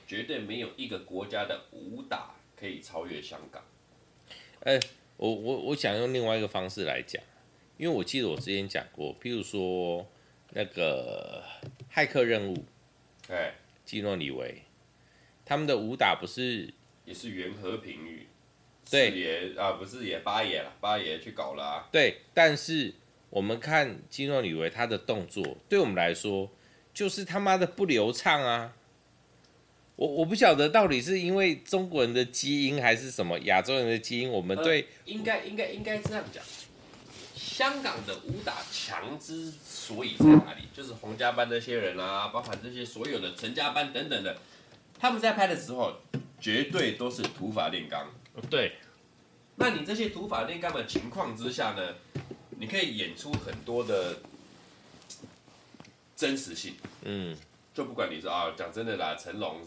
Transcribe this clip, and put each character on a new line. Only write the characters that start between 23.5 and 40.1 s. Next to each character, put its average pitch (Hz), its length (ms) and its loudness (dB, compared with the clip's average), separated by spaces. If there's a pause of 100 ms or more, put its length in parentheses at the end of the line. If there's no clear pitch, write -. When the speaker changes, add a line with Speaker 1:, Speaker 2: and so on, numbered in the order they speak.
Speaker 2:
看 143 380 2 (120)
基 139 160 -4
诺 139 160 2
里 92 100 -2
维 80 160 0
他 113 180 0
的 110 120 0
动 104 280 -2
作， 76 300 -4 (120)
对 202 100 6
我 170 80 6
们 101 80 0
来 87 180 4
说 98 380 -2 (420)
就 202 160 0
是 190 160 -4
他 180 160 -2
妈 196 160 6
的 180 100 4
不 190 200 0
流 117 260 6
畅 151 300 4
啊。 120 320 0 (1200)
我， - 100 2
我 151 180 2
不 170 100 0
晓 190 200 8
得 147 140 6
到 208 180 8
底 139 140 4
是 180 180 0
因 180 160 2
为 190 220 4
中 185 320 0
国 156 140 2
人 120 100 4
的 123 120 4
基 139 420 0
因 139 140 2
还 117 140 6
是 127 160 -2
什 101 160 -2
么 85 140 0
亚 95 220 6
洲 127 120 -2
人 123 140 2
的 117 100 4
基 120 220 -4
因， 127 100 -2
我 104 100 0
们 92 220 0
对 160 200 4
Speaker 1:
呃， - 40 -14 (200)
应 214 180 -6
该， 220 160 0
应 202 160 -8
该， 208 140 -2
应 208 120 -8
该 214 160 -2
这 208 160 -6
样 208 160 -4
讲， - 140 -14 (880)
香 277 480 -2
港 247 140 -4 (100)
的 190 80 -6 (120)
武 - 180 -4
打 - 260 -6
强 107 480 -6
之 160 320 -10
所 - 540 -8
以 - 120 -4